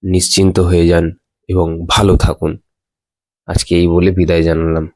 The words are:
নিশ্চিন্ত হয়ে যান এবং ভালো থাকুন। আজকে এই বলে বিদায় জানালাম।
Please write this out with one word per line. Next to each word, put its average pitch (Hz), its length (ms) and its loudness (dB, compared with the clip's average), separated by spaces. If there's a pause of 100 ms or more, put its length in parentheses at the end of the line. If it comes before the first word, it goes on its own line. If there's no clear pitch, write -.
নিশ্চিন্ত 92 580 0
হয়ে 87 280 2
যান 85 160 2 (440)
এবং 90 180 0 (200)
ভালো 98 300 2
থাকুন। 80 360 -2 (960)
আজকে - 280 -4
এই 87 120 2
বলে 87 220 2
বিদায় 87 320 0
জানালাম। 82 540 -2